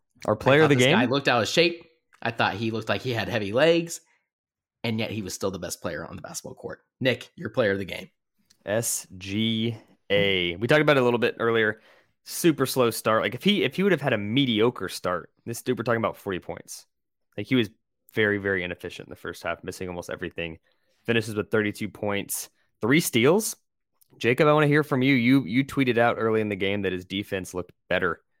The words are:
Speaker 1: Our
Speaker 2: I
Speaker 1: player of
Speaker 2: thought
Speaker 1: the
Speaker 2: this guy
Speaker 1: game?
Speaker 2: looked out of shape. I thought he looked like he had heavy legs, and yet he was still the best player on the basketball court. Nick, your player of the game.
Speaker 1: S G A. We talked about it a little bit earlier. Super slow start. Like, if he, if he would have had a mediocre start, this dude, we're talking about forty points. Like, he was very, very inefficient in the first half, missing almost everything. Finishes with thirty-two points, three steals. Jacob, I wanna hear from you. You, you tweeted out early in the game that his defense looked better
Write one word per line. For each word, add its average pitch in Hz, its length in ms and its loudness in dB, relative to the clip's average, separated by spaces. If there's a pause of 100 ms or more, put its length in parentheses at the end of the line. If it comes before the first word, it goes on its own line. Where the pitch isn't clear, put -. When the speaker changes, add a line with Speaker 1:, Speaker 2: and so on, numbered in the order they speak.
(260)
Speaker 1:
Our 107 80 2
Speaker 2:
I - 20 0
Speaker 1:
player 139 260 6
of - 20 6
Speaker 2:
thought 151 60 6
Speaker 1:
the 127 140 6
Speaker 2:
this - 80 8
guy 117 80 4
Speaker 1:
game? 123 100 2
Speaker 2:
looked 139 160 0
out 123 160 4
of 98 60 -2
shape. 170 360 2 (360)
I 117 100 -4
thought 107 240 0
he 113 160 -2
looked 110 180 -4
like 104 140 0
he 127 100 -4
had 107 160 -2
heavy 104 240 -2
legs, 165 480 2 (840)
and 113 160 -2
yet 110 100 -4
he 107 120 -6
was 90 120 -8
still 98 160 -4
the 92 80 -8
best 85 240 -10
player 82 240 -8
on - 80 -14
the - 80 -16
basketball - 320 -14
court. - 260 -14 (200)
Nick, 123 340 -2
your 143 160 -12
player 113 220 2
of 98 60 -2
the 98 60 -8
game. - 260 -12 (540)
Speaker 1:
S 110 420 -2 (120)
G 110 580 -2 (340)
A. 95 460 2
We 101 120 -4
talked 151 140 6
about 147 140 4
it 135 40 4
a 123 40 4
little 120 140 4
bit 113 220 0
earlier. 113 400 0 (440)
Super 139 420 0
slow 123 240 2
start. 110 320 2
Like, 101 120 -2
if - 80 -12
he, 190 220 2
if - 100 -2
he 180 80 -2
would 202 80 4
have 165 100 2
had 143 120 -2
a 110 60 2
mediocre 110 680 0
start, 90 420 -6 (140)
this 117 180 -10
dude, 127 140 -2
we're 117 60 -4
talking 117 180 0
about 98 160 -2
forty 95 220 -8
points. - 480 -14 (500)
Like, 104 120 -10
he 131 80 0
was 113 120 0 (460)
very, 104 240 2
very 98 240 -2
inefficient 87 460 -10
in - 20 -20
the - 60 -18
first - 260 -14
half, 85 220 -6
missing 92 240 -10
almost 87 200 -10
everything. 85 520 -10 (440)
Finishes 117 300 -2
with 104 160 -4
thirty-two 107 380 -2
points, - 600 -8 (320)
three 135 200 2
steals. 156 560 2 (640)
Jacob, 131 280 2
I 151 60 6
wanna 151 160 4
hear 147 160 4
from 139 180 0
you. 139 140 4
You, 127 280 4
you 117 200 0
tweeted 123 340 0
out 117 180 4
early 110 240 0
in 107 80 -2
the 104 60 -2
game 98 280 -2
that 92 100 -2
his 92 120 -6
defense 95 500 -6
looked 90 180 -8 (160)
better 90 320 -2 (200)